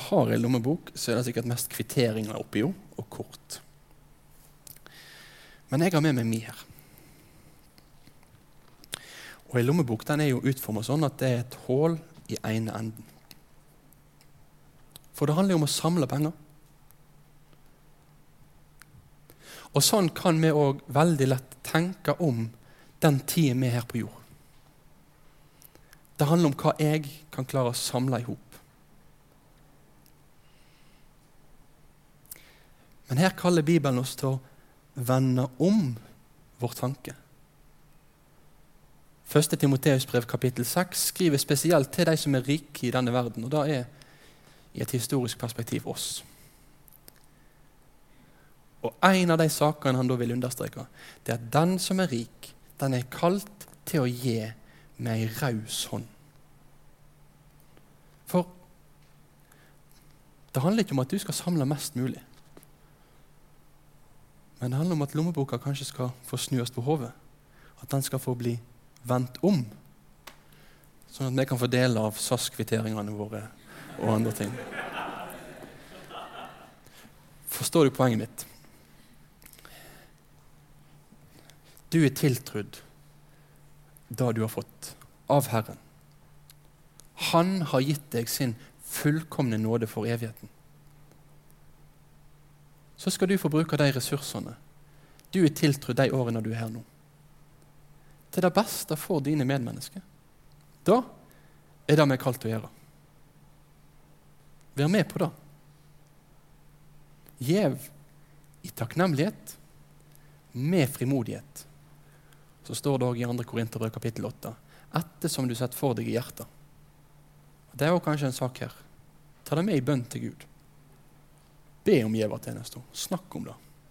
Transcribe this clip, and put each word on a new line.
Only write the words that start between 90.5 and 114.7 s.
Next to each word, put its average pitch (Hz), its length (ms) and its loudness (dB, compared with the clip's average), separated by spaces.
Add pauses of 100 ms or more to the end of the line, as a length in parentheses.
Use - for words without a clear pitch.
Så - 140 -4
skal 185 180 0
du 196 100 4
få 147 140 0
bruke 156 240 2
de 143 160 6
ressursene 127 640 -6 (800)
du 185 100 4
er 147 80 6
tiltrudd 143 460 0
de 131 180 4
årene 117 240 -2
du 110 120 -4
er 113 100 -6
her 113 100 -6
nå, 110 80 -10 (1500)
til 180 140 2
det 175 100 4
beste - 400 0
for 156 280 -2
dine 143 240 0
medmennesker. 127 520 -4 (840)
Da 233 160 6 (840)
er 147 100 6
det 147 80 8
vi 131 80 4
er 127 80 -4
kalt 120 180 -2
til 113 120 -4
å - 20 -2
gjøre. 110 160 -8 (2000)
Vær 151 160 2
med 202 180 4
på - 100 -4
det. - 80 0 (2250)
Gjev 165 260 4 (880)
i - 120 -14
takknemlighet, 165 800 -2 (960)
med 143 400 2
frimodighet. 120 760 -4 (960)
Så - 100 -10
står 139 240 0
det 127 80 0
også 120 140 -2
i 120 80 -4
andre 120 180 -4
Korinterbrev 113 480 -4
kapittel 107 320 -6
åtte: - 240 -10 (460)